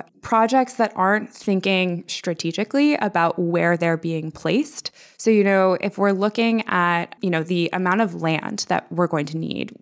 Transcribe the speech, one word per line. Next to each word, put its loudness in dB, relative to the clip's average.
projects 2
that 0
aren't 0
thinking 0
strategically -2
about 0
where 2
they're 0
being -6
placed. -4
So, 2
you 6
know, 4
if -6
we're 2
looking 0
at, 0
you 0
know, 0
the -2
amount 2
of -2
land -2
that -2
we're 0
going -2
to -8
need -6